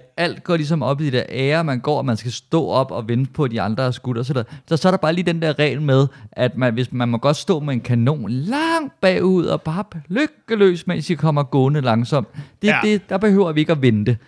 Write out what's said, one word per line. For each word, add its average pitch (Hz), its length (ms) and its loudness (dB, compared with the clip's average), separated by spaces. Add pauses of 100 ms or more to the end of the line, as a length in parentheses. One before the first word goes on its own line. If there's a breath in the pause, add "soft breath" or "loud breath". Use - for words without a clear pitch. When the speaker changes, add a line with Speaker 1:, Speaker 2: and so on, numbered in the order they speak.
(180)
Speaker 1:
alt 165 260 -4
går 175 140 -2
ligesom 160 260 -2
op 139 180 -2
i 156 40 -2
det 139 80 -2
der 123 160 0
ære, 139 340 -2
man 135 160 -2
går, 147 180 -2
og 131 80 -4
man 117 120 0
skal 123 140 -8
stå - 380 -2
op 127 220 0
og 107 180 -8
vente 127 240 0
på, 156 100 -2
at 127 80 -2
de 113 100 -2
andre 110 220 -2
er 127 80 0
skudt 120 260 -6
og 117 80 -4
sådan 123 260 -2
noget. 147 180 -18
Så, 160 80 2
så 185 120 2
er - 20 4
der 185 60 2
bare 160 160 0
lige 175 120 -2
den 165 160 -2
der 156 180 0
regel 143 220 0
med, 139 260 4 (240 loud breath)
at 123 260 -2
man, 123 160 0
hvis 120 180 -4
man 123 180 -2
må 120 80 0
godt 143 200 0
stå 170 220 -2
med 143 140 -4
en 117 80 -2
kanon 120 500 0
langt 285 680 -4
bagud 185 440 2
og 160 160 -2
bare 165 220 -4 (240)
plukke 226 480 -4
løs, 185 320 4
mens 170 220 -2
I 180 60 0
kommer 147 280 2
gående 139 380 2
langsomt. 120 460 0 (340 loud breath)
Det, 202 60 0
Speaker 2:
Ja. 202 160 4
Speaker 1:
det, 214 260 0
der 190 80 -2
behøver 196 340 2
vi 151 80 0
ikke 156 120 2
at 151 100 0
vente. 113 360 2 (100)